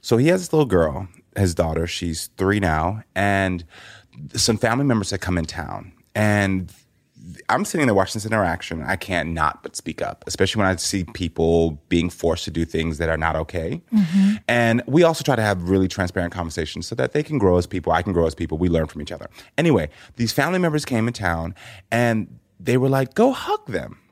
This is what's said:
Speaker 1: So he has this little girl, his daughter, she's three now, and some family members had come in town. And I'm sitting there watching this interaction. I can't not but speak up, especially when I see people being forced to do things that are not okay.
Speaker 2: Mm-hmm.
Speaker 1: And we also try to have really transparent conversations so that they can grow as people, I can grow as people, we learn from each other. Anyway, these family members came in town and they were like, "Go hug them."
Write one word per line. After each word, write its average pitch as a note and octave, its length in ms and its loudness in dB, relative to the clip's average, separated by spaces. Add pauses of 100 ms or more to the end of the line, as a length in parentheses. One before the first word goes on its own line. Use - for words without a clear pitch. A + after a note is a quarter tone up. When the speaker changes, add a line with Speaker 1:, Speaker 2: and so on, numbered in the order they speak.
Speaker 1:
So - 160 2
he C3 120 4
has F#3 120 2
this F3 140 -8
little D#3 100 4
girl, F#2 420 2 (300)
his F#2 180 2
daughter, E2 320 0
she's E2+ 520 -6
three G2 220 2
now, F2 420 0 (120)
and F#2+ 480 0 (720)
some A2+ 240 2
family A#2+ 300 2
members A2 240 2
had G2 100 -4
come F#2 160 -2
in E2 80 0
town. D#2 480 -10 (220)
And G2+ 580 2 (800)
I'm C3 160 2
sitting D3+ 200 0
there A2 80 4
watching F#2+ 200 2
this G#2 100 -6
interaction. F2 580 -2
I E2+ 140 -2
can't E2+ 380 -4
not D#2 280 -2
but - 140 -12
speak - 240 -10
up, - 260 -8
especially - 340 0
when F#2+ 80 4
I F#2 80 2
see F#2 280 -4
people E2 680 0 (180)
being F2 180 2
forced E2 380 -2
to E2 40 -8
do E2 140 -2
things E2 320 -4
that D#2+ 140 -2
are D#2+ 80 -2
not D#2+ 180 -2
okay. E2 460 -6 (100)
Speaker 2:
Mm-hmm. G3 440 4 (120)
Speaker 1:
And A#2 380 2
we D3 160 4
also E3 220 4
try C3+ 120 2
to A2+ 60 0
have F#2 260 0
really F#2+ 200 4
transparent F2+ 440 -2
conversations E2 540 -6
so - 80 -8
that B2+ 180 -2
they D3+ 100 0
can D3+ 140 -4
grow F#2+ 220 4
as F2 80 0
people, E2+ 260 -2
I E2+ 80 4
can F2+ 140 -2
grow E2 120 4
as D#2 80 -2
people, D#2+ 220 -6
we F2 140 2
learn D#2+ 160 2
from D2+ 160 -12
each D2+ 100 -10
other. - 160 -14 (300)
Anyway, A#2 320 2 (260)
these - 160 0
family E3 260 2
members D3+ 280 0
came A2+ 200 0
in A#2+ 60 -2
town E2+ 420 -2 (360)
and A#2 480 0 (200)
they A#2+ 200 0
were C3 100 2
like, C3+ 240 0
"Go B3 200 4
hug G#4 340 -4
them." D2+ 320 -6 (120)